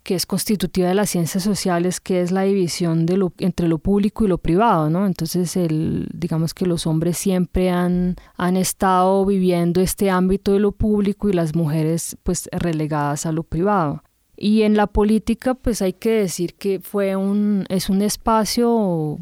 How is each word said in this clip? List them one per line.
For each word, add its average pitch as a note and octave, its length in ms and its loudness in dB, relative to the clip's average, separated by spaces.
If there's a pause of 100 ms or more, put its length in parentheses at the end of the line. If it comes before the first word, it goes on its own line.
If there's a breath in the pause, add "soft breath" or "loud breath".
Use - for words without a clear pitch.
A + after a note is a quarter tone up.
que - 100 -4
es F3 140 -4
constitutiva F#3 640 -2
de F#3 40 0
las G3+ 160 2
ciencias F3 340 -2
sociales, F3+ 560 0
que F3+ 220 -2
es F3+ 100 -2
la F#3+ 120 0
división E3+ 640 0
de F#3 100 0
lo, F#3+ 220 0
entre F3 280 0
lo E3 120 0
público G3+ 460 0
y - 20 2
lo F3 100 2
privado, F3 540 2
¿no? F#3 160 0
Entonces, E3+ 500 -2
el, D#3+ 560 -2
digamos D#3+ 400 -2
que F#3+ 140 -2
los E3+ 180 -2
hombres E3 320 0
siempre F#3 540 0
han, F3+ 440 0 (220 loud breath)
han F3+ 200 0
estado F#3+ 680 2
viviendo F3+ 560 2
este F#3+ 300 0
ámbito F#3 420 2
de G3 60 4
lo G#3 120 2
público G#3 580 0
y G3+ 40 2
las E3 220 0
mujeres, D#3+ 680 0
pues, - 300 -4
relegadas D3+ 720 -2
a E3 60 -2
lo D#3+ 100 -2
privado. D#3+ 640 0 (340)
Y G#3+ 240 2
en G#3+ 160 4
la G#3 80 4
política, A3 680 0
pues, A#3+ 260 -4
hay F#3 120 0
que - 180 -2
decir F3+ 420 -2
que G3 260 -4
fue G3 360 -4
un, G3+ 540 0
es F#3 200 -2
un G3 140 2
espacio G#3 1200 0